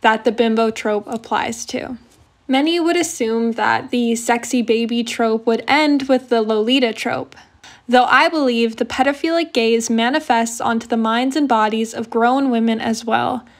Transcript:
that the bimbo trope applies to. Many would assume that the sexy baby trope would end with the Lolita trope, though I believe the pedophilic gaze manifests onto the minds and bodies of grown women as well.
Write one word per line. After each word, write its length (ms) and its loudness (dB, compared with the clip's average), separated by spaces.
that 240 2
the 60 4
bimbo 400 2
trope 360 -4
applies 600 -6
to. 300 -8
Many 320 0
would 160 0
assume 580 -2
that 360 -2
the 260 0
sexy 460 -2
baby 420 0
trope 440 -2
would 200 0
end 360 2
with 260 0
the 140 2
Lolita 500 0
trope, 420 -6
though 160 6
I 260 4
believe 460 0
the 100 -2
pedophilic 680 0
gaze 380 0
manifests 720 0
onto 260 -2
the 100 -2
minds 380 0
and 120 0
bodies 460 0
of 180 -10
grown 400 2
women 280 0
as 240 -4
well. 400 -2